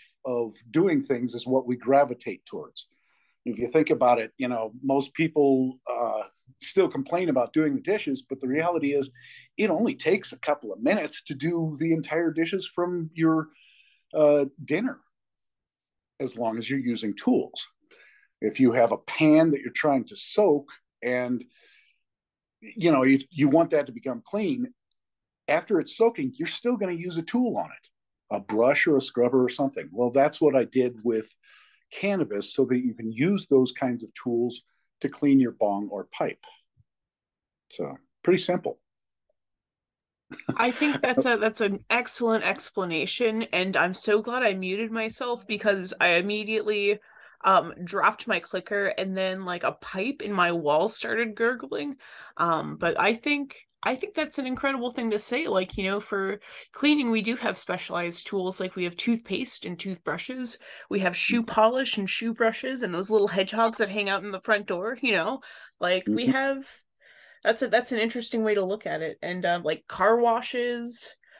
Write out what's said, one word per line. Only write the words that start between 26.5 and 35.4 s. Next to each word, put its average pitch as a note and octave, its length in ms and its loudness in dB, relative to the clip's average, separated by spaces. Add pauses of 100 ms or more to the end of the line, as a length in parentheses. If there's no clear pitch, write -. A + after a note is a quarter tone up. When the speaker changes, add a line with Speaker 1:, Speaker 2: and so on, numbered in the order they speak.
Speaker 1:
gonna F#3+ 160 -2
use E3 260 -6
a D#3+ 40 -4
tool A#3+ 360 0
on - 80 -4
it, - 220 -20 (420)
a G#2 100 -2
brush A#2 460 2
or D3+ 100 4
a B2+ 60 4
scrubber B2 420 2
or B2 60 0
something. - 420 -4
Well, A#2+ 180 0
that's C#3 300 2
what C#3+ 160 6
I A#2+ 80 4
did B2 400 0
with A2 260 0 (600)
cannabis, D#3+ 640 -2
so C3+ 100 4
that B2 140 2
you B2 160 -2
can A2 180 -8
use E3+ 340 0
those C3 260 6
kinds B2 300 -2
of - 120 -14
tools A#2+ 480 -2 (380)
to C#3 80 -4
clean C#3 300 4
your B2 140 4